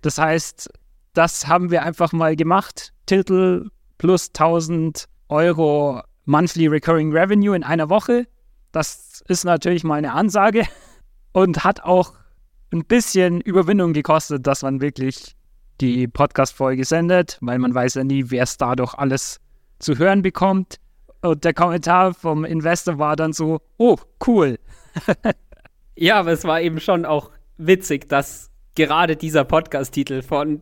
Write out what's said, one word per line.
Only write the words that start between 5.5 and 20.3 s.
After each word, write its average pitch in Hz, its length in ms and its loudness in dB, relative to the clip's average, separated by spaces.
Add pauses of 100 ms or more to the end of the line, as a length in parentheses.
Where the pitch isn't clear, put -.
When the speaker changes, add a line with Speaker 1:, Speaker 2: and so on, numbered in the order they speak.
Speaker 1:
Monthly 160 420 2
Recurring 156 480 0
Revenue 202 400 2
in 165 80 -4
einer 156 260 -2
Woche. 240 380 0 (460)
Das - 560 -8
ist 180 160 -2
natürlich 175 400 0
mal 151 100 0
eine 147 160 -4
Ansage 202 520 2 (360)
<laughs> - 320 -20
und 185 320 2
hat 190 200 -2
auch 180 320 2 (580)
ein 165 100 -4
bisschen 185 560 0
Überwindung 180 540 2
gekostet, 151 520 0
dass 139 160 0
man 135 200 -4
wirklich 135 560 -6 (440)
die 123 260 0
Podcast-Folge 131 800 -2
sendet, 170 560 0
weil 123 180 -2
man 123 160 0
weiß 127 200 0
ja 131 80 -4
nie, 135 280 -2
wer 127 120 0
es - 140 -6
dadurch 123 360 -2
alles 135 480 -4 (380)
zu 147 180 -2
hören 190 240 2
bekommt. 190 560 -2 (440)